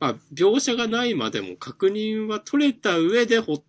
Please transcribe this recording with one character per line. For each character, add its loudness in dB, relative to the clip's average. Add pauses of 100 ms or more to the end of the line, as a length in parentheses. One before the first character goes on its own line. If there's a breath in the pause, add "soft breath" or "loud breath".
ま 0
あ、 -2 (180)
描 4
写 0
が -2
な 0
い 0
ま -2
で -4
も -12
確 -2
認 -2
は -4
取 0
れ 2
た -2
上 2
で 2
ほ -4
っ -8